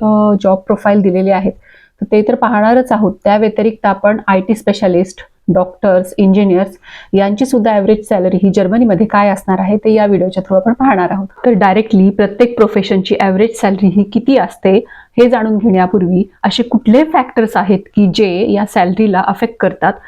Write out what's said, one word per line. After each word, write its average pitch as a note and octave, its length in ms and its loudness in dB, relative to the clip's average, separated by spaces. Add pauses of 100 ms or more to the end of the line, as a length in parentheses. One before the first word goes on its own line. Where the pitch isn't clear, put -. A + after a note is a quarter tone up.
अ, G#3+ 300 2 (100)
जॉब F#3+ 160 0
प्रोफाईल G#3 420 -2
दिलेले F#3+ 300 0
आहेत F#3+ 220 -2 (480)
तर - 120 -8
ते G#3+ 100 4
तर A3 120 0
पाहणारच A#3+ 580 0
आहोत. G#3+ 200 0 (120)
त्या G3+ 120 2
व्यतिरिक्त G#3+ 500 -2
आपण G3+ 400 0
आयटी F#3+ 280 -2
स्पेशालिस्ट, F#3+ 680 -2 (320)
डॉक्टर्स, F#3 640 -2
इंजिनियर्स G3 520 2 (420)
यांची G3+ 340 0
सुद्धा A3+ 260 0
ॲव्हरेज G#3 360 0
सॅलरी F#3 340 0
ही F#3+ 120 4
जर्मनीमध्ये G#3+ 520 2
काय G#3 220 0
असणार F#3+ 320 -2
आहे G3 160 -2
ते G#3+ 160 0
या G#3+ 140 2
व्हिडिओच्या F#3 360 -2
through F#3+ 200 0
आपण A3+ 100 0
पाहणार A3 380 0
आहोत. G3 160 -6 (200)
तर B3 40 4
डायरेक्टली G3 600 2
प्रत्येक G#3 460 0
प्रोफेशनची G#3 640 0
ॲव्हरेज G3 400 -2
सॅलरी G3 260 0
ही F#3+ 160 2
किती A3+ 340 2
असते F#3+ 480 0 (360)
हे A#3+ 100 4
जाणून A3 280 0
घेण्यापूर्वी F#3 720 0 (120)
असे G3+ 200 -2
कुठले A#3+ 420 2
फॅक्टर्स B3 520 -2
आहेत G3 220 0
की G3 360 0
जे G3+ 360 -2
या G3+ 160 -2
सॅलरीला F#3 540 0
अफेक्ट G3+ 400 -4
करतात, F#3 320 -2 (160)